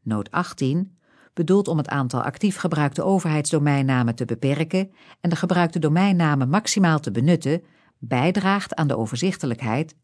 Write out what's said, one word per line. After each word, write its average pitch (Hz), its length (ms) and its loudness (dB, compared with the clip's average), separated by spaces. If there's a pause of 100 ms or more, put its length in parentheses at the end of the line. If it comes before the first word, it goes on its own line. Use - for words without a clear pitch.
noot 107 280 -4
achttien, 175 680 -4 (340)
bedoeld 190 360 2
om 170 80 0
het 151 120 -2
aantal 127 340 -2
actief 190 340 -2
gebruikte 151 460 -2
overheidsdomeinnamen 147 1120 2
te 123 100 -4
beperken 160 640 -2 (300)
en 175 100 0
de 165 60 0
gebruikte 175 420 0
domeinnamen 156 680 2
maximaal 165 520 2
te - 100 -6
benutten, 156 520 2 (360)
bijdraagt 185 760 0
aan 156 140 0
de 135 80 0
overzichtelijkheid 120 1080 -4